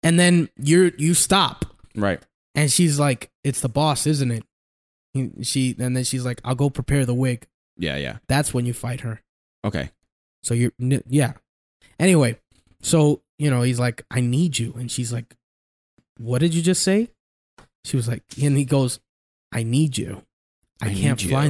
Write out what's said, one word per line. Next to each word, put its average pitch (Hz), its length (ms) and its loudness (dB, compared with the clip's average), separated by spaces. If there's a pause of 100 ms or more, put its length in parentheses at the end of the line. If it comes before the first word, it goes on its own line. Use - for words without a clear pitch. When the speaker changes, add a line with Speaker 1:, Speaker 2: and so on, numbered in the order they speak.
Speaker 1:
And 170 160 4
then 175 320 4 (100)
you're, 170 280 4 (100)
you 160 160 2
stop. - 500 0 (300)
Speaker 2:
Right. 101 260 -2 (360)
Speaker 1:
And 143 140 2
she's 156 300 2
like, 139 300 -2 (120)
"It's 139 180 -4
the 135 80 -2
boss, 147 380 0
isn't 139 240 0
it?" 113 140 -6 (680)
He, 131 180 -4 (120)
she, 127 360 -2
and 127 180 -2
then 127 80 -2
she's 127 200 -4
like, 123 200 -6
"I'll 131 100 -2
go 139 160 2
prepare 139 360 0
the 120 80 0
wig." 123 320 -2 (300)
Speaker 2:
Yeah, 76 200 -4
yeah. 67 220 -6 (100)
Speaker 1:
That's 143 260 0
when 123 120 0
you 120 60 -2
fight 123 280 -8
her. 113 220 -10 (420)
Speaker 2:
Okay. 76 260 -4 (540)
Speaker 1:
So 120 100 -4
you're, 120 160 0 (100)
n-, 127 280 0
yeah. 131 240 0 (680)
Anyway, 151 400 4 (440)
so, 151 400 2 (160)
you 147 120 0
know, 123 120 2
he's 123 180 0
like, 123 300 -2
"I 127 100 -2
need 131 380 0
you." 117 200 -4
And 120 120 -8
she's 120 220 -6
like, 120 220 -8 (840)
"What 123 220 -2
did 165 140 2
you 165 80 0
just 180 200 2
say?" 208 260 2 (760)
She - 120 -4
was 117 120 -2
like, 110 140 -6 (180)
and 139 160 2
he 139 80 2
goes, 127 360 0 (520)
"I 117 120 -2
need 131 340 0
you. - 240 -8 (600)
I 107 80 -4
Speaker 2:
I 98 40 -4
Speaker 1:
can't 113 300 0
Speaker 2:
need - 80 -2
Speaker 1:
find 139 180 2